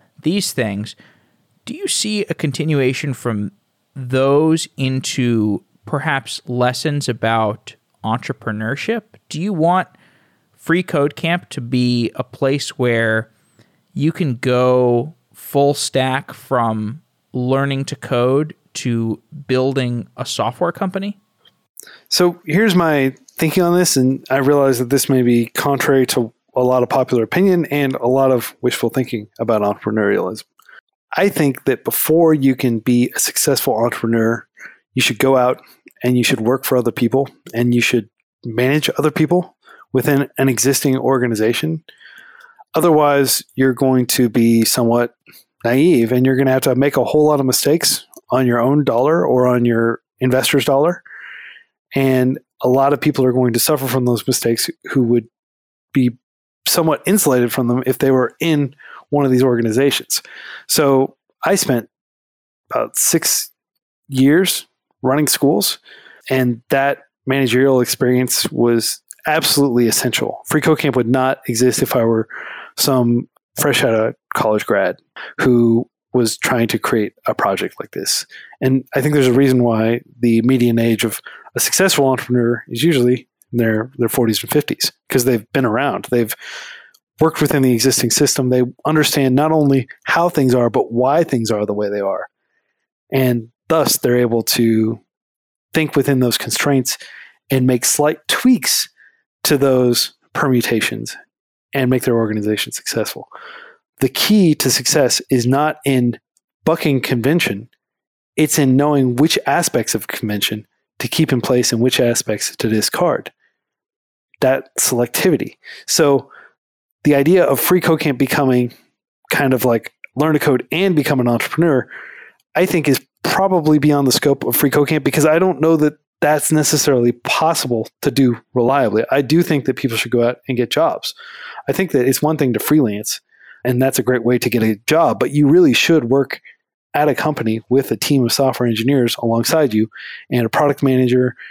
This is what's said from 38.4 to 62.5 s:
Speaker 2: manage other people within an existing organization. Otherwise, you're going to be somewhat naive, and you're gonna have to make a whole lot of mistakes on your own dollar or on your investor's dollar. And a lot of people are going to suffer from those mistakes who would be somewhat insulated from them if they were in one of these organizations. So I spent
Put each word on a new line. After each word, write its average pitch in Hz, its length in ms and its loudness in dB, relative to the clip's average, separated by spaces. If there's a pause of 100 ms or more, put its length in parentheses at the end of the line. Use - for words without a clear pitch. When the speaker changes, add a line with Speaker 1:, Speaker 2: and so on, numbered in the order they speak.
Speaker 2:
manage 131 540 -2
other 147 140 0
people 175 440 -2 (380)
within 139 440 0
an 135 120 2
existing 131 480 0
organization. 123 840 -2 (920)
Otherwise, 147 680 2 (120)
you're 131 180 2
going 127 340 2
to 120 220 0
be 117 360 2
somewhat 120 500 0 (480)
naive, 123 480 2
and 127 140 2
you're 131 100 4
gonna 135 160 2
have 131 120 0
to 131 120 2
make 139 220 2
a 127 60 2
whole 151 220 2
lot 147 140 2
of 135 60 0
mistakes - 600 0 (240)
on 127 160 0
your 120 120 2
own 139 240 2
dollar 135 420 2
or 127 200 2
on 123 180 2
your 117 380 0 (180)
investor's 131 460 0
dollar. 151 380 0 (880)
And 131 460 2 (220)
a 123 80 0
lot 135 240 4
of 131 80 -2
people 143 240 0
are 123 80 2
going 123 200 2
to 120 60 0
suffer 135 280 0
from 123 180 -2
those 120 200 0
mistakes 117 440 -2 (160)
who 131 180 0
would 117 240 0 (640)
be 123 240 0 (500)
somewhat 160 380 0
insulated 131 460 2
from 123 160 -2
them 123 180 0
if 127 140 -2
they 135 120 2
were 127 280 0
in 147 340 0 (360)
one 143 160 0
of 131 60 2
these 127 120 4
organizations. 123 800 0 (440)
So 139 500 2 (280)
I 185 100 2
spent 131 340 -2 (840)